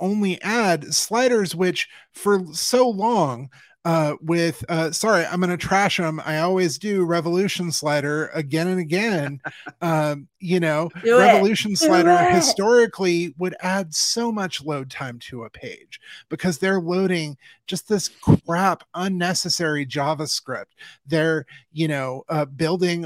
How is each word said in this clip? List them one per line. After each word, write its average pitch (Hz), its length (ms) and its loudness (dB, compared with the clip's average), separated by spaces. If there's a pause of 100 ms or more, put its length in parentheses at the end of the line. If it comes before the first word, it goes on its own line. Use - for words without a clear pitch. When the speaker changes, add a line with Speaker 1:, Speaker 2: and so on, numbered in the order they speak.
Speaker 1:
only 196 400 0
add 190 520 0
sliders, 226 640 0
which 180 320 -2 (240)
for 202 300 0 (120)
so 247 360 2
long, 190 600 0 (360)
uh, 160 340 2
with, 170 480 -2
uh, 165 220 -2
sorry, 185 380 2
I'm 180 120 -4
gonna 180 180 0
trash 196 420 2
'em. 160 260 -4
I 156 140 -2
always 180 400 0
do. 196 260 0
Revolution 170 680 0
slider 147 640 -2
again 160 340 -2
and 185 120 -2
again. 160 680 -2
Speaker 2:
<laughs> 143 60 -10 (300)
Speaker 1:
Um, 151 460 -2 (120)
you 180 200 0
know, 160 300 0 (140)
Speaker 2:
Do 233 160 6
it. - 0 -
Speaker 1:
Revolution 214 520 4
Speaker 2:
Do 185 40 -4
Speaker 1:
slider 294 340 4
Speaker 2:
it. 349 240 6
Speaker 1:
historically 202 1040 2
would 180 220 -4
add 185 340 -2
so 233 380 -2
much 190 320 -6
load 139 260 -6
time 123 300 -10
to 117 240 -14
a 113 80 -14
page - 480 -18 (300)
because 175 280 -2
they're 190 220 0
loading 175 580 -2 (300)
just - 200 -8
this 208 200 0
crap, 170 760 2 (120)
unnecessary 175 880 -2
JavaScript. 139 880 -4 (320)
They're, 156 400 0 (260)
you 160 160 -2
know, 135 420 -4
uh, 151 160 -2
building 170 600 -2